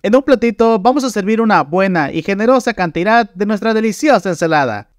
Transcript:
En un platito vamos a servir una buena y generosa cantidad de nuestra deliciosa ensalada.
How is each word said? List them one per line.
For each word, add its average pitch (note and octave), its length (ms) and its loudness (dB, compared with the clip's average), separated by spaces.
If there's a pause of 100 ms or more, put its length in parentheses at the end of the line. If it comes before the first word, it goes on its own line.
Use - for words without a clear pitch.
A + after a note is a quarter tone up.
En G#3+ 140 0
un C#4+ 80 2
platito A3+ 560 2
vamos B3+ 240 0
a C4 60 -2
servir G#3+ 320 -2
una G3+ 220 2
buena E3+ 480 0
y D#3+ 120 -4
generosa A3+ 500 0
cantidad G3 600 0
de G3+ 120 -4
nuestra G#3+ 280 -2
deliciosa A3 560 0
ensalada. D3 680 -2